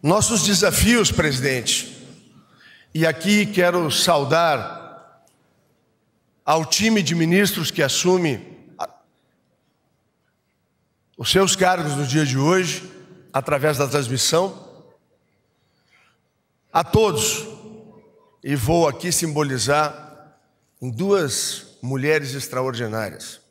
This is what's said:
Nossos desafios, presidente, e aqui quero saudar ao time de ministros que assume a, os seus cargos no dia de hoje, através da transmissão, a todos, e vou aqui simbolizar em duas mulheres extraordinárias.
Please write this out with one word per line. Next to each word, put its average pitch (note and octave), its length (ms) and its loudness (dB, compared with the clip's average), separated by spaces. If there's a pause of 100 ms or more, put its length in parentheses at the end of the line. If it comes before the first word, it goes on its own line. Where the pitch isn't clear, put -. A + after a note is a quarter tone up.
Nossos G#3 360 2
desafios, G3 680 4
presidente, C3+ 960 -2 (840)
e D#3 120 0
aqui G3 400 2
quero F3+ 460 0
saudar D3+ 1300 0 (1200)
ao D#3 200 2
time G#3+ 380 0
de D3 100 -2
ministros F3 580 0
que D#3+ 120 0
assume D#3+ 760 0 (220)
a, - 80 -8 (2250)
os A#2 120 -6
seus F#3+ 280 2
cargos F3+ 400 2
no C#3+ 100 -2
dia D3 180 2
de C3 120 -2
hoje, E3 520 0 (440)
através C#3 460 0
da C#3+ 60 2
transmissão, C#3+ 1040 -2 (1800)
a E3 140 0
todos, - 600 0 (960)
e C#3 140 -4
vou D#3 320 2
aqui E3+ 240 -4
simbolizar D3 1300 -2 (440)
em B2+ 80 -8
duas E3 920 -2
mulheres C3+ 520 0
extraordinárias. A#2 1160 -6